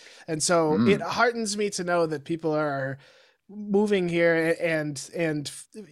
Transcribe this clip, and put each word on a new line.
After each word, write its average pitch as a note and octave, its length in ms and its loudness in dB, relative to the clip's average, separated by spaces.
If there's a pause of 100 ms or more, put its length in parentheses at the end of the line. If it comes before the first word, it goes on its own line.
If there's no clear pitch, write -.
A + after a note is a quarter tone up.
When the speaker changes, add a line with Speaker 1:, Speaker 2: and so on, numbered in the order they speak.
(280)
Speaker 1:
And D#3+ 140 -4
so E3 300 4
Speaker 2:
Mm. G#3+ 200 4
Speaker 1:
it G#3 80 2
heartens A3+ 560 0
me G#3 140 -2
to F#3+ 140 -6
know F3 200 2
that D3+ 220 -4
people D#3+ 260 -2
are C#3 460 -2 (560)
moving G#3 540 0
here E3 540 2
and, D3+ 520 -4
and, D#3 360 -2 (420)